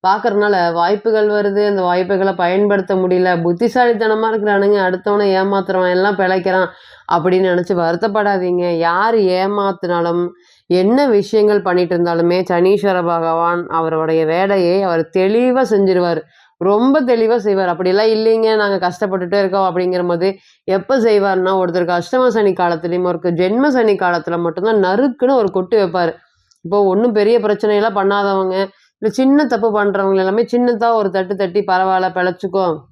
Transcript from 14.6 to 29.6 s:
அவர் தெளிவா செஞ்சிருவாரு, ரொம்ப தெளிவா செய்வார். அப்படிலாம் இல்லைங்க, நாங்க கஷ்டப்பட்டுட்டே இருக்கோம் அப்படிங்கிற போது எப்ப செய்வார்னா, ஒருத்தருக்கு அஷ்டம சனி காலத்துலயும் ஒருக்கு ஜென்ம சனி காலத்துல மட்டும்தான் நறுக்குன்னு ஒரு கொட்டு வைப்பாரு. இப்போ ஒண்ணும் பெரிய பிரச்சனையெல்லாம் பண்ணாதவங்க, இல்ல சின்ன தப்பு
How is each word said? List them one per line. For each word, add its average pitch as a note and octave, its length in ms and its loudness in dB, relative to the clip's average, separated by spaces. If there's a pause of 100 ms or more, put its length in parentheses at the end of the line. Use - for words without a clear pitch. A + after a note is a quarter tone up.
அவர் E3 340 -2
தெளிவா A#3+ 540 2
செஞ்சிருவாரு, F3+ 500 2 (360)
ரொம்ப A#3+ 460 2
தெளிவா A#3 340 2
செய்வார். G3 320 0
அப்படிலாம் F#3 460 0
இல்லைங்க, A3 420 2
நாங்க G3 320 0
கஷ்டப்பட்டுட்டே F#3 500 -4
இருக்கோம் F#3+ 380 0
அப்படிங்கிற F3+ 320 -2
போது F3 260 0 (300)
எப்ப G3 340 0
செய்வார்னா, G3 560 2
ஒருத்தருக்கு F3+ 440 0
அஷ்டம B3+ 300 0
சனி G3+ 240 0
காலத்துலயும் F3 520 -2
ஒருக்கு F3 260 -2
ஜென்ம F#3+ 380 0
சனி A#3 260 2
காலத்துல F3 440 -2
மட்டும்தான் F#3 460 0
நறுக்குன்னு B3 520 0
ஒரு G#3 140 0
கொட்டு F#3+ 360 0
வைப்பாரு. E3+ 280 -2 (480)
இப்போ G3+ 220 0
ஒண்ணும் G#3 280 2
பெரிய G#3+ 260 2
பிரச்சனையெல்லாம் G#3 600 0
பண்ணாதவங்க, G3 560 0 (440)
இல்ல A3 100 -2
சின்ன C4+ 380 2
தப்பு G#3+ 380 0